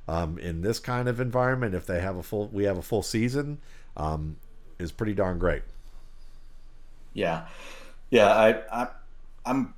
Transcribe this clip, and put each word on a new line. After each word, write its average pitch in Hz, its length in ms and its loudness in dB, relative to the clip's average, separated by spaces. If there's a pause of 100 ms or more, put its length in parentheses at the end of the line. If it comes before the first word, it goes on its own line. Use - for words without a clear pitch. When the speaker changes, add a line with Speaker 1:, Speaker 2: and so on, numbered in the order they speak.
Speaker 1:
um, 82 300 0
in 82 240 -4
this 113 180 0
kind 123 300 0
of 120 100 0
environment, 127 540 2
if 90 140 -4
they 87 140 0
have 95 160 -2
a 90 40 -6
full, 104 280 -4
we 101 160 0
have 98 120 2
a 82 60 -6
full 107 180 0
season, 135 560 0 (400)
um, 78 380 -2 (420)
is 85 140 -6
pretty 107 240 -2
darn 90 240 0
great. 80 240 2 (1500)
Speaker 2:
Yeah. 82 320 0 (640)
Yeah, 107 160 12
I, 110 560 6
I, 123 40 -4 (580)
I'm 131 320 0